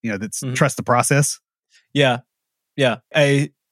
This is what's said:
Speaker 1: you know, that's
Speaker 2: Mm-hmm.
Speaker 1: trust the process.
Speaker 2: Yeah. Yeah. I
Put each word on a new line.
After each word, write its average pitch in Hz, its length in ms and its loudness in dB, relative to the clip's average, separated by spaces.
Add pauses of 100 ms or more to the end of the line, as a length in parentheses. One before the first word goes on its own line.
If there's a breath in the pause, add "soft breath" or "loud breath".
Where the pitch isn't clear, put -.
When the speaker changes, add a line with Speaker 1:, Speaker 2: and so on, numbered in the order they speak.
Speaker 1:
you 117 100 -6
know, 101 60 -4
that's 104 240 -10
Speaker 2:
Mm-hmm. 127 120 -8
Speaker 1:
trust 135 240 0
the 117 60 -8
process. 123 560 0 (540 soft breath)
Speaker 2:
Yeah. 135 260 2 (580)
Yeah. 123 220 0 (140)
I 143 380 2 (200)